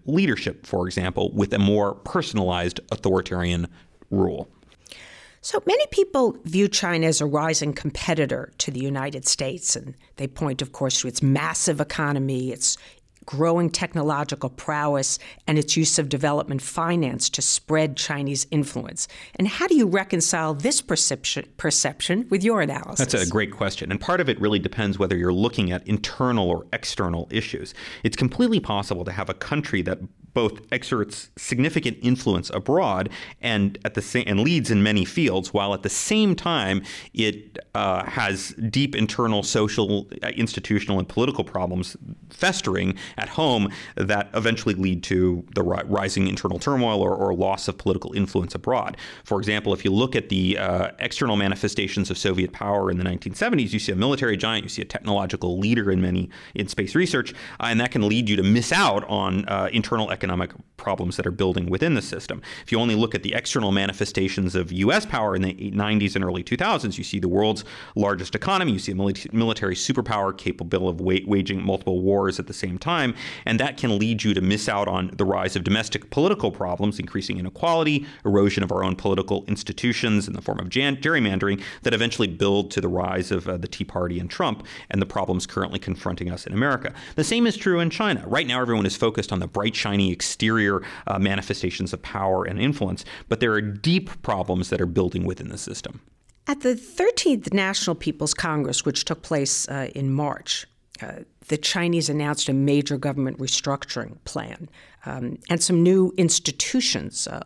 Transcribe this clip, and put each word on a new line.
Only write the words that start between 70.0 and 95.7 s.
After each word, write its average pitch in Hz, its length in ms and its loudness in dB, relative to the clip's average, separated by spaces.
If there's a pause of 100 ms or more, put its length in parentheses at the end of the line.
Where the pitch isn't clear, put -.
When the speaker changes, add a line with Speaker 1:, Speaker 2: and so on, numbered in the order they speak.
Speaker 1:
capable 90 520 -2
of 87 120 -2
wa-, 95 260 2
waging 98 360 2
multiple 95 380 0
wars 98 380 2
at - 80 -8
the - 60 -12
same 92 260 -6
time, 151 380 0 (300)
and 113 120 2
that 135 180 0
can 110 220 0
lead 110 240 0
you 107 100 4
to 92 80 2
miss 101 280 2
out 101 180 0
on 92 260 0
the 98 120 0
rise 92 320 0
of 90 80 0
domestic 104 460 0
political 156 420 2
problems, 98 480 -2
increasing 95 380 -6
inequality, 151 680 0 (180)
erosion 101 380 4
of 92 80 -2
our 92 140 0
own 92 100 0
political 98 520 0
institutions 104 800 0
in - 60 -6
the - 80 -8
form - 180 -4
of 92 80 -6
jan-, 135 280 0
gerrymandering 101 640 2 (220)
that 117 120 2
eventually 113 340 0
build 101 420 2
to 101 100 -2
the 95 80 0
rise 92 440 -2
of, 90 160 -2
uh, 90 80 -2
the 85 100 -6
Tea - 180 -8
Party 87 360 -4
and 87 100 -6
Trump 151 340 -2 (240)
and 98 140 0
the 95 40 2
problems 92 420 -2
currently 95 320 -4
confronting 90 500 -6
us 87 160 -8
in - 60 -8
America. 131 420 0 (220)
The 156 80 2
same 233 240 2
is 208 80 0
true 175 240 2
in 170 100 2
China. 196 340 0
Right 139 220 0
now, 127 140 0
everyone 117 260 2
is 95 100 -2
focused 110 360 0
on 92 80 0
the 85 80 -4
bright, 104 260 0
shiny 101 380 2
exterior, 104 720 2 (240)
uh, 98 120 0
manifestations 98 760 -2
of - 80 -10
power 95 420 0
and 92 160 -4
influence, 113 420 0 (280)
but 113 100 0
there 117 120 4
are 104 100 2
deep 151 580 0
problems 92 480 0
that 92 100 0
are 92 80 2
building 90 380 0
within 90 240 -4
the 85 80 -10
system. - 460 -12 (440)